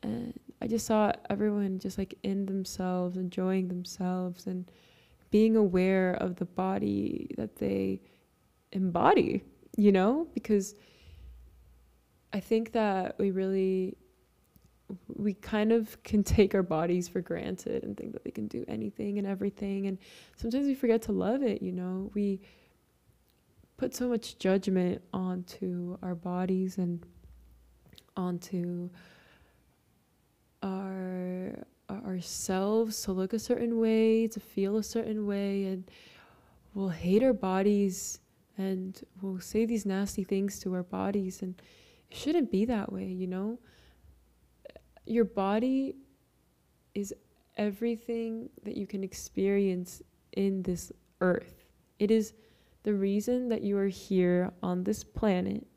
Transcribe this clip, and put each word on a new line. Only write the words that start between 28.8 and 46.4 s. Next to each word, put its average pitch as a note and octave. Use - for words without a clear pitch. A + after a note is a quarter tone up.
our, F#3
our, F#3+
ourselves G3
to -
look F#3+
a A3+
certain A#3
way, A3
to A3
feel G3
a G#3+
certain G#3+
way, G3+
and F#3+
we'll G3
hate F3
our C4
bodies G3
and F#3+
we'll F#3+
say A3
these A3
nasty G3
things G3
to F#3
our F3+
bodies, F#3+
and F#3
it -
shouldn't D4+
be G3
that A3
way, F#3+
you F#3
know? G3
Your A#3
body B3